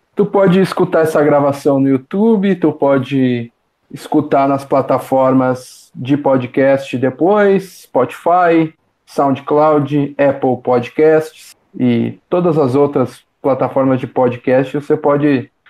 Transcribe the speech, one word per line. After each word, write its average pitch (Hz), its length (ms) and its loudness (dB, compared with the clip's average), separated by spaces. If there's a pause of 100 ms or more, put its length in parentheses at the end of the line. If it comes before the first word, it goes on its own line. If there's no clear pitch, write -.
(140)
tu 208 120 0
pode 196 340 2
escutar 175 420 0
essa 160 220 0
gravação 143 560 0
no 135 80 2
YouTube, 196 680 0
tu 156 180 0
pode 131 760 0 (440)
escutar 147 540 -2
nas 139 180 -2
plataformas 131 1300 -2
de 135 220 -2
podcast 135 800 -2
depois, 180 840 0
Spotify, 170 920 0 (320)
SoundCloud, 143 1120 -2
Apple 135 440 0
Podcasts 156 920 0 (240)
e 117 400 -2 (100)
todas 175 280 0
as 131 180 0
outras 143 480 0 (180)
plataformas 131 600 0
de 131 60 -10
podcast. 127 640 -2
Você 151 240 -2
pode, 143 520 0 (200)